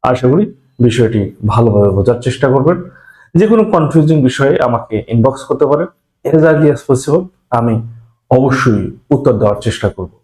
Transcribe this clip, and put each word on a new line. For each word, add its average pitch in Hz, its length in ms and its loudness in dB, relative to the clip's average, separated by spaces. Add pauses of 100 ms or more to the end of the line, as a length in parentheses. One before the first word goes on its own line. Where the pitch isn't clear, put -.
আশা 123 300 -2
করি 185 120 2 (420)
বিষয়টি 113 340 0 (320)
ভালোভাবে 104 440 2
বোঝার 120 300 0
চেষ্টা 127 280 -2
করবেন। 147 240 0 (560)
যে 185 160 4
কোনো 220 120 4 (120)
কনফিউজিং 156 420 2 (120)
বিষয়ে 135 260 0 (120)
আমাকে 113 280 -4 (180)
ইনবক্স 120 360 0
করতে 147 220 0
পারেন 156 180 -2 (360)
as 156 260 2
early 151 240 2
as - 140 -12
possible, 143 360 0 (340)
আমি 117 160 0 (640)
অবশ্যই 127 440 0 (320)
উত্তর 131 260 0
দেওয়ার 104 260 0
চেষ্টা 107 300 -4
করব। 90 160 -12 (120)